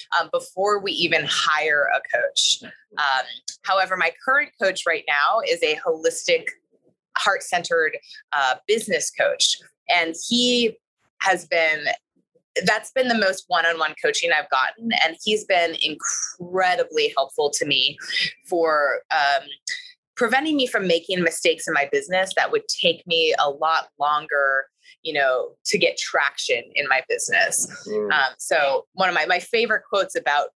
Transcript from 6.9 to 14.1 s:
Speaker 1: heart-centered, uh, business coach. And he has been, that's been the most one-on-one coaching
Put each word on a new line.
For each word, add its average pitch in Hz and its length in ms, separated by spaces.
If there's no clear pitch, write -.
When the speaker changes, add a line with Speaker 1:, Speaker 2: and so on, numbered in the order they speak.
Speaker 1:
heart-centered, 170 800
uh, 135 240
business 208 440
coach. - 460
And 165 260
he 240 480
has 160 260
been, 156 400
that's 214 280
been 262 160
the 233 100
most 196 300
one-on-one 165 540
coaching 165 300